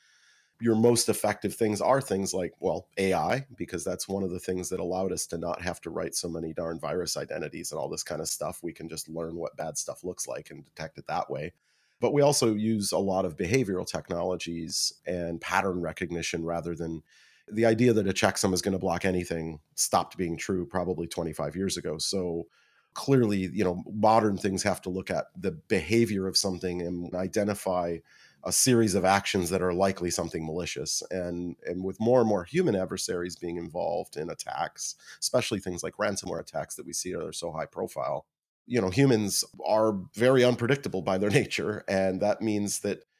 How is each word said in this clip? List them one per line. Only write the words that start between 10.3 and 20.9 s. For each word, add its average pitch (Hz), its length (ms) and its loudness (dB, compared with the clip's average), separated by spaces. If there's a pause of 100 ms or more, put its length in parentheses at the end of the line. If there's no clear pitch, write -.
and 71 140 -16
detect - 340 -12
it - 80 -16
that 80 240 -4
way. 73 240 -6 (460)
But 120 120 2
we 143 100 4
also 135 320 4
use 107 380 0
a 80 60 2
lot 95 260 2
of 82 120 -4
behavioral 95 500 2
technologies 85 1080 -4 (120)
and 85 360 -4
pattern 92 400 0
recognition 82 640 -4
rather 85 320 -4
than 82 260 -6 (480)
the 113 160 2
idea 113 260 6
that 104 140 4
a 95 60 2
checksum 98 400 2
is 90 100 0
gonna 95 160 0
block 87 260 -2
anything 85 560 -2 (140)
stopped - 420 0
being 85 200 -2
true 90 280 -2
probably 85 440 -2